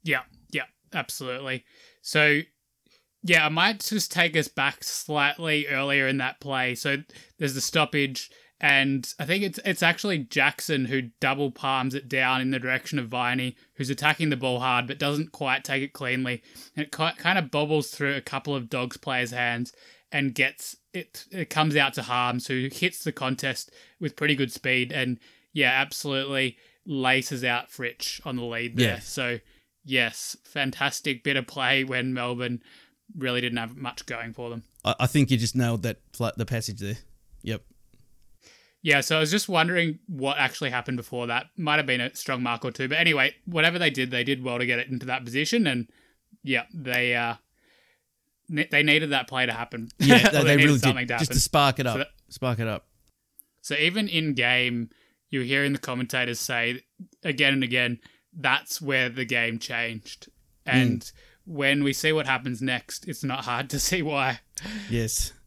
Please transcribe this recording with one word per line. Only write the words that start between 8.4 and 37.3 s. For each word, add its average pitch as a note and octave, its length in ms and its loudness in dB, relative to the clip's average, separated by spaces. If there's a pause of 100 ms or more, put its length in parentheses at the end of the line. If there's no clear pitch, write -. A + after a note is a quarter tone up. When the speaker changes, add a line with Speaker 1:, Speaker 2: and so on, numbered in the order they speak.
Speaker 1:
and C#3 580 2
I C#3+ 60 -4
think F#3+ 180 0
it's, F#3+ 220 -6
it's F#3+ 180 0
actually E3+ 360 2
Jackson C3+ 680 0
who B2+ 240 -2 (100)
double C#3 320 0
palms C3 420 -2
it C3+ 140 -8
down C3 320 2
in C3 120 0
the C3 80 -2
direction B2+ 400 -2
of A#2 100 -6
Viney, B2 480 -2 (180)
who's C3 140 -6
attacking D3+ 400 0
the C#3 80 0
ball B2 240 -2
hard B2 260 0
but C#3 100 -8
doesn't D3 360 -2
quite C3+ 320 -2
take C3+ 180 -2
it C#3 100 -10
cleanly. B2+ 480 -4 (340)
And D3+ 100 -4
it D3 100 -16
ki-, D#3+ 220 -2
kind F#3 200 2
of D#3 140 -2
bobbles D3+ 400 0
through C#3 240 -2
a C3 60 -4
couple C#3 340 -4
of A#2+ 140 -6
Dogs B2+ 280 -4
players' B2 340 -2
hands B2 420 -2 (360)
and C#3 240 0
gets - 440 -2 (160)
it, - 380 -12
it F#3 180 -6
comes D#3 260 2
out C#3 200 4
to C3 80 -4
Harmes, B2 440 0
who C3 240 -2
hits - 320 -4
the D#3 80 -2
contest C3 600 -4 (280)
with D#3 160 -6
pretty D3+ 200 2
good C3 180 -2
speed B2+ 400 0
and, B2+ 260 -2 (320)
yeah, C#3 200 2
absolutely C3+ 840 -2 (280)
laces C3 580 0
out B2 260 -2
Fritsch - 560 -8
on B2+ 120 -6
the A#2+ 60 -6
lead A#2 340 -6
there. A#2+ 180 4
Speaker 2:
Yeah. - 40 -12
Speaker 1:
So, A#2+ 400 -4 (440)
yes, B2+ 600 -2
fantastic C3+ 800 -4
bit C#3 140 2
of B2 80 -2
play C3+ 380 0
when B2+ 320 -2
Melbourne B2 480 -4 (520)
really B2 260 -2
didn't A#2+ 180 -2
have A#2 180 -8
much B2 300 -10
going A#2 260 -10
for A#2+ 160 -10
them. A#2 140 -10 (200)
Speaker 2:
I, - 180 2
I B2+ 60 4
think C#3+ 220 4
you B2+ 80 6
just A2+ 180 0
nailed A#2 280 2
that A#2 160 -4 (140)
fla-, A#2 220 -2
the A2+ 120 -2
passage A2 320 -4
there. G2+ 180 -4 (460)